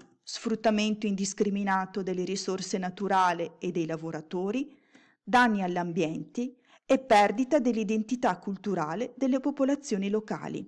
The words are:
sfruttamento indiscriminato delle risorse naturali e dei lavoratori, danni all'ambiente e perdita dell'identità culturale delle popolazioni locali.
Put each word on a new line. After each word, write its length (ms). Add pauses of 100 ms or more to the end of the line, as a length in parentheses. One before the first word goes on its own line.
(220)
sfruttamento 840
indiscriminato 960
delle 220
risorse 540
naturali 800
e 140
dei 120
lavoratori, 920 (480)
danni 400
all'ambiente 920 (320)
e 120
perdita 600
dell'identità 800
culturale 800
delle 220
popolazioni 680
locali. 580